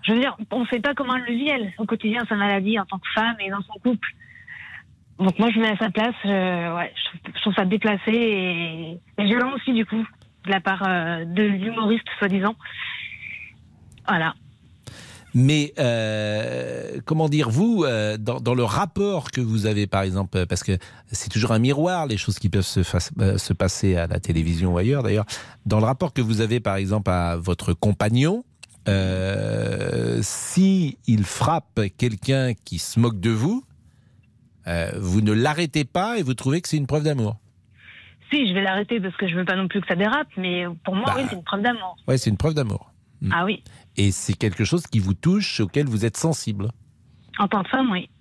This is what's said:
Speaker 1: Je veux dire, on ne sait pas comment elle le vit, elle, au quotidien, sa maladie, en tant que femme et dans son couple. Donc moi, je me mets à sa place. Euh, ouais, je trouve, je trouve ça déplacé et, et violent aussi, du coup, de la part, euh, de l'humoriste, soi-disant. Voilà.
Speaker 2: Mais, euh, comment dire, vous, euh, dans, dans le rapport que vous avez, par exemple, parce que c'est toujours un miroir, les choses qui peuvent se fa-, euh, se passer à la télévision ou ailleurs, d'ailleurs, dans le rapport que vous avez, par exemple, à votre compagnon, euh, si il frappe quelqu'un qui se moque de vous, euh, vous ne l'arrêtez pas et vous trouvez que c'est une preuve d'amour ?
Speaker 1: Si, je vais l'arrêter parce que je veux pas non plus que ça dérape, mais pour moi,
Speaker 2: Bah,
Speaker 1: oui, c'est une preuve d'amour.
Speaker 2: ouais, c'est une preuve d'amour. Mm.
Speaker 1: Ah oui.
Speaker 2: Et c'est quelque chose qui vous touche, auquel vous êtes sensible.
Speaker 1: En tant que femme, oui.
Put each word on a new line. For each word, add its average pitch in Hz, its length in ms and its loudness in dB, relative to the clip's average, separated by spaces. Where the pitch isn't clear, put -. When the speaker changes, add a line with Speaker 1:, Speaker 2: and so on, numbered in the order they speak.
Speaker 1:
Je 208 80 2
veux 233 60 4
dire, 269 140 0
on 247 120 -2
ne 226 60 -2
sait 240 120 -2
pas 285 140 0
comment 254 220 -2
elle 247 120 -4
le 240 100 -2
vit, 285 120 0
elle, 233 260 -2
au 190 80 -4
quotidien, 220 460 -2
sa 226 40 0
maladie, 202 440 0
en 190 80 -4
tant 190 120 -8
que - 160 -12
femme 226 240 0
et 196 120 -6
dans 202 120 -6
son - 200 -14
couple. 240 260 0
Donc 190 200 2
moi, 226 120 4
je 214 80 2
me 226 60 4
mets 214 80 2
à 202 40 -2
sa 220 140 0
place. 220 240 0
Euh, 185 520 0
ouais, 175 200 -4
je - 140 -6
trouve, - 260 -16
je - 60 -8
trouve 196 120 0
ça 202 120 2
déplacé 208 440 0
et, 175 920 -2
et 208 60 0
violent 240 300 2
aussi, 262 200 -2
du 226 100 2
coup, 220 180 -2
de 180 40 -4
la 196 120 2
part, 190 260 -2
euh, 170 380 -2
de 175 160 0
l'humoriste, 214 640 0
soi-disant. 196 360 2
Voilà. 160 260 2
Speaker 2:
Mais, 147 400 4
euh, 117 1300 -2
comment 160 240 2
dire, 143 220 2
vous, 190 340 4
euh, 107 320 0
dans, 120 240 -4
dans 123 140 2
le 123 100 2
rapport 190 680 -2
que 127 120 -2
vous 110 240 0
avez, 104 200 2
par 98 140 0
exemple, 95 460 0
parce 90 160 -2
que 95 160 0
c'est - 220 -8
toujours 113 220 0
un 110 60 4
miroir, 151 480 2
les 110 100 -2
choses - 220 -2
qui 98 100 0
peuvent 95 160 2
se - 180 0
fa-, - 280 -2
euh, 98 160 4
se - 160 -2
passer 92 440 2
à 85 100 0
la 87 120 -2
télévision 85 560 2
ou 87 40 2
ailleurs, 127 240 2
d'ailleurs, 104 240 0
dans 107 120 4
le 110 60 4
rapport 135 300 0
que 131 80 2
vous 110 180 2
avez, 113 200 2
par 98 160 0
exemple, 98 340 0
à 85 260 2
votre 85 380 0
compagnon, 123 680 2
euh, 104 1300 0
si 185 840 2
il 107 180 4
frappe - 560 -2
quelqu'un 123 560 0
qui - 140 -8
se - 200 -2
moque 113 220 2
de 113 100 2
vous, 160 340 0
euh, 87 280 -2
vous 95 240 2
ne 107 120 4
l'arrêtez 147 520 2
pas 214 340 -2
et 185 40 0
vous 127 120 0
trouvez 143 280 0
que - 60 -8
c'est 156 80 0
une 143 100 0
preuve 147 180 0
d'amour ? 117 320 0
Speaker 1:
Si, 277 160 2
je 180 60 0
vais 196 80 0
l'arrêter 202 380 0
parce 180 160 -6
que 196 120 -2
je 170 80 -2
veux 180 80 0
pas 185 100 0
non 190 140 0
plus 202 120 -4
que 175 60 -10
ça 185 100 0
dérape, 233 400 0
mais 180 280 -2
pour 190 120 -4
moi, 214 100 0
Speaker 2:
Bah, - 120 0
Speaker 1:
oui, 269 100 -2
c'est 202 80 -6
une 170 80 -14
preuve 202 180 -4
d'amour. 214 340 -2
Speaker 2:
ouais, 131 100 4
c'est - 120 0
une 101 60 2
preuve 156 180 0
d'amour. 113 380 -4
Mm. 95 120 0
Speaker 1:
Ah 170 120 2
oui. 208 180 -2
Speaker 2:
Et 101 140 4
c'est - 240 -2
quelque 107 300 0
chose 165 220 0
qui - 120 0
vous 95 160 2
touche, 190 460 0
auquel 139 260 0
vous 110 180 0
êtes 113 120 -2
sensible. 110 520 -2
Speaker 1:
En 202 100 2
tant 202 140 0
que 175 80 -6
femme, 262 200 0
oui. 180 200 -6